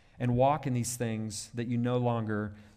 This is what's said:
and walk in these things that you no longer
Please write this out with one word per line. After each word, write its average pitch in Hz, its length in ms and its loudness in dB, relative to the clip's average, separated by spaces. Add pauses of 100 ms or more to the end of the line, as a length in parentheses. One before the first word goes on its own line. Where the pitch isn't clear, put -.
(200)
and 123 160 2
walk 143 320 4
in 127 60 0
these 120 220 -2
things 110 600 -4
that 117 120 -4
you 123 100 0
no 123 200 2
longer 107 560 0 (240)